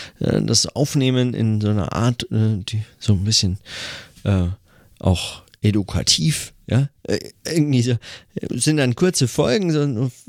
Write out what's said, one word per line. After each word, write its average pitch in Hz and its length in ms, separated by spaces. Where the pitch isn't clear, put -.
äh, - 220
das - 240
aufnehmen 127 680
in 110 280
so 104 80
einer 104 240
Art, 120 380
äh, 110 260
die 107 260
so - 160
ein 92 100
bisschen, 101 360
äh, 95 240
auch - 440
edukativ, 104 920
ja, 135 220
äh, - 160
irgendwie 147 360
so, 123 100
äh, 117 60
sind 151 200
dann 123 180
kurze 175 320
Folgen, 190 440
so 147 140
nur 127 260